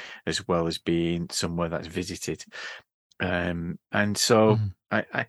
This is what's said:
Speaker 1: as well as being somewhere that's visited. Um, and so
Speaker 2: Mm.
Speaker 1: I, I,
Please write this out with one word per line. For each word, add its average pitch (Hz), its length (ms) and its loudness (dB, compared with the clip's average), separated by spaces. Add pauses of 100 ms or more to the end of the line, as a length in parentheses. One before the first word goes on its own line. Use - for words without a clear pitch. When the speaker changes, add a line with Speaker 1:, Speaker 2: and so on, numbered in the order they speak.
(260)
Speaker 1:
as - 200 -4
well 85 200 2
as 85 120 -2
being 85 520 0
somewhere 85 400 -2
that's 82 160 -6
visited. 87 580 -6 (760)
Um, 87 580 -2 (120)
and 104 280 0
so 110 380 6
Speaker 2:
Mm. 104 180 0 (160)
Speaker 1:
I, 110 140 0 (100)
I, 120 140 -4